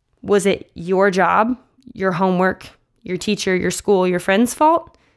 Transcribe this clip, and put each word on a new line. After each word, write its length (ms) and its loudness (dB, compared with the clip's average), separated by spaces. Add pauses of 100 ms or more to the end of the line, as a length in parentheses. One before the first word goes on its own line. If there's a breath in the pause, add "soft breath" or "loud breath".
(220)
was 240 0
it 280 -2
your 360 0
job, 480 2 (360)
your 180 -2
homework, 560 0 (340)
your 140 -8
teacher, 400 -2
your 160 -2
school, 340 0
your 140 0
friend's 340 0
fault? 420 0 (200)